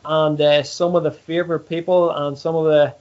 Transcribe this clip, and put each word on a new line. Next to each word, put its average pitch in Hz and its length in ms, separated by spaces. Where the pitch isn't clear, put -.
and, 156 340
uh, 147 240
some 175 320
of 165 100
the 156 60
favourite 165 560
people 170 440
and 143 260
some 165 180
of 160 120
the 147 340